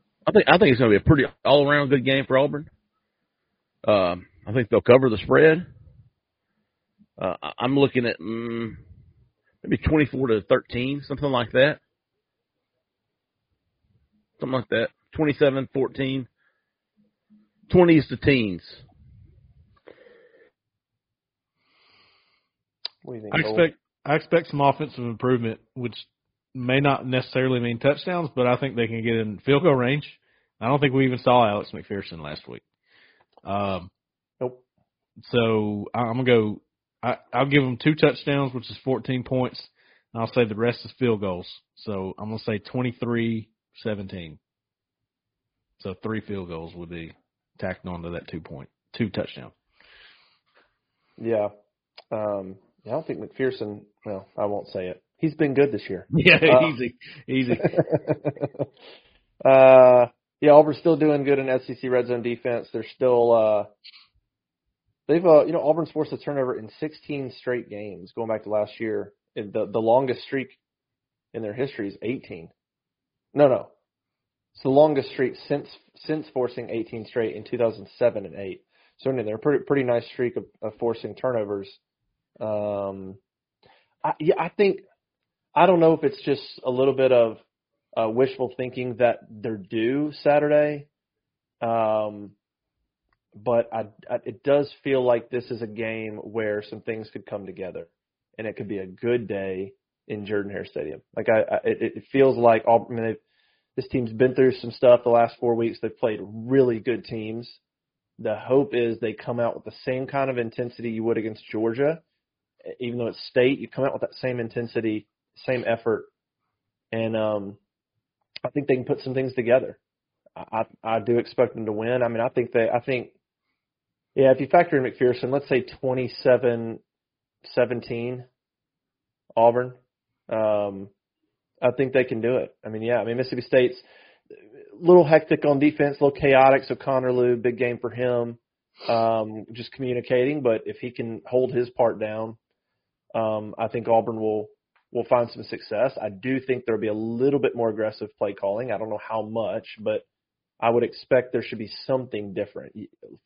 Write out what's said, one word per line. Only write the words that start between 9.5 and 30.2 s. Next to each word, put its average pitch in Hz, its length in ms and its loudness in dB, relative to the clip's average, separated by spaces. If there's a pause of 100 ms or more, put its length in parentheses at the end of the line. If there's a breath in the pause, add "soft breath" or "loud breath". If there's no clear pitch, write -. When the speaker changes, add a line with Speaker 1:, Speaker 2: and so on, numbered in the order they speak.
Speaker 1:
maybe - 140 -2
twenty-four 139 500 0
to 110 140 2
thirteen, 131 680 -2
something 143 220 -4
like 120 240 -2
that. 135 260 4 (2500)
Something 131 200 -4
like 113 100 -12
that. 113 200 0 (260)
Twenty-seven 143 580 0
fourteen. 135 540 -4 (1400)
Twenties 170 380 8
to 123 80 -8
teens. 110 440 0 (4000 soft breath)
Speaker 2:
What 127 100 -16
do 120 40 -14
you 107 60 -16
think, 104 100 -10
Speaker 3:
I 156 80 0
Speaker 2:
Cole? 107 100 -2
Speaker 3:
expect, 160 280 2 (260)
I 143 100 0
expect 165 320 0
some 143 140 -4
offensive 139 420 0
improvement, 117 560 -2 (140)
which 120 220 -8 (580)
may 127 260 0
not 139 280 0
necessarily 127 520 0
mean 120 200 -4
touchdowns, 147 560 -2
but 127 100 2
I 123 120 4
think 131 180 -4
they 117 120 0
can 113 160 -6
get 117 120 0
in 107 240 -4
field 139 240 2
goal 160 100 6
range. 131 340 0 (520)